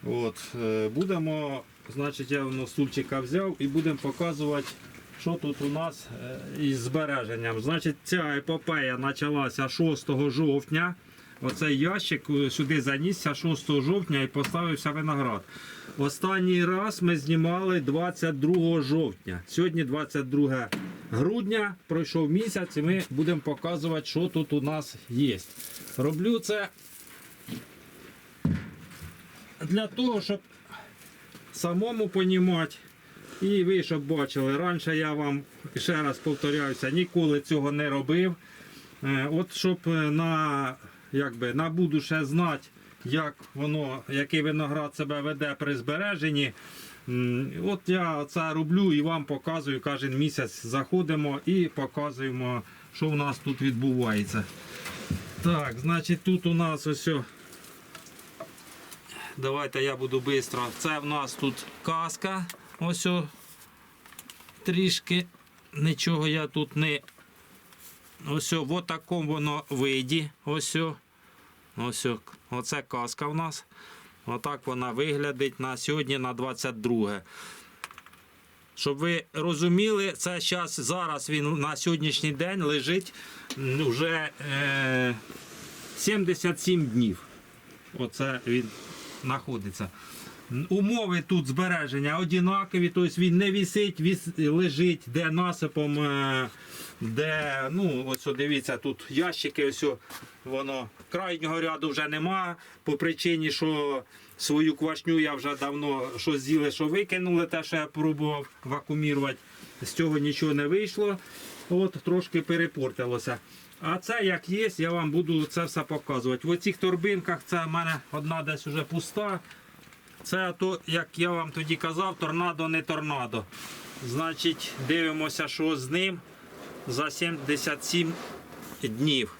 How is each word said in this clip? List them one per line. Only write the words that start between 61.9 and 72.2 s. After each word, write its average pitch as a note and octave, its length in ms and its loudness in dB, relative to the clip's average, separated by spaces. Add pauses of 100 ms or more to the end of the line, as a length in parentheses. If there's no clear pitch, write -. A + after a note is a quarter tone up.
Ось E3+ 260 0
о, F3+ 160 2 (1400)
трішки. F3+ 640 2 (480)
Нічого D#3 540 2
я D#3 180 0
тут D3 300 -2
не. D3+ 240 2 (1300)
Ось C#3+ 240 0
о, E3 120 0
в C3+ 80 -2
отакому E3 600 -2
воно D3 380 0
виді. C3+ 600 0 (140)
Ось D3+ 320 -2
о. D#3+ 200 0 (800)
Ось A#2+ 300 -2
о. A#2 120 2 (320)